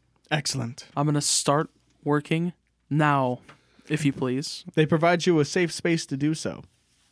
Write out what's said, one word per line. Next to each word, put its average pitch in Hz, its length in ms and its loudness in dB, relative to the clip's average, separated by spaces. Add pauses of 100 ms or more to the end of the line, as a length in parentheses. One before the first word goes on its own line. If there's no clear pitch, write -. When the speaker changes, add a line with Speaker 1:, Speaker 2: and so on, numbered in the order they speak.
(280)
Speaker 1:
Excellent. 131 580 -4 (100)
Speaker 2:
I'm 143 100 0
gonna 147 140 0
start - 500 0 (320)
working 160 500 0 (360)
now, 139 500 2 (500)
if 151 160 -2
you 139 80 2
please. 131 520 -6 (100)
Speaker 1:
They 156 120 4
provide 170 400 2
you 170 120 4
a 143 60 4
safe 175 260 0
space 165 360 -2
to 139 100 -6
do 147 180 -2
so. - 300 -8 (480)